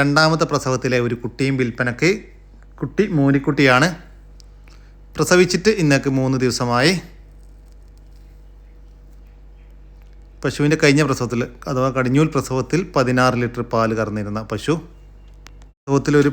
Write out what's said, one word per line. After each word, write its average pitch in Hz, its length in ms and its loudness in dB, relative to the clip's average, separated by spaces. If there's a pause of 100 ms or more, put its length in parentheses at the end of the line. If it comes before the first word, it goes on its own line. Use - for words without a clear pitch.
രണ്ടാമത്തെ 156 500 2
പ്രസവത്തിലെ 131 560 -2
ഒരു 117 160 -4
കുട്ടിയും 135 400 -4
വിൽപ്പനക്ക്. 123 480 -2 (680)
കുട്ടി 185 260 -2 (140)
മൂരിക്കുട്ടിയാണ്. 139 680 2 (1200)
പ്രസവിച്ചിട്ട് 180 560 2 (140)
ഇന്നേക്ക് 139 360 2
മൂന്ന് 131 240 0
ദിവസമായി. 123 480 2 (3500)
പശുവിൻ്റെ 147 420 0
കഴിഞ്ഞ 147 240 4
പ്രസവത്തിൽ, 120 320 -4 (300)
അഥവാ 131 260 0
കടിഞ്ഞൂൽ 135 400 2
പ്രസവത്തിൽ 131 440 -2 (180)
പതിനാറ് 127 460 2
ലിറ്റർ 120 280 -6
പാല് 113 300 0
കറന്നിരുന്ന 104 400 -6 (100)
പശു. 143 240 -2 (1040)
പ്രസവത്തിൽ 139 380 0
ഒരു 143 120 4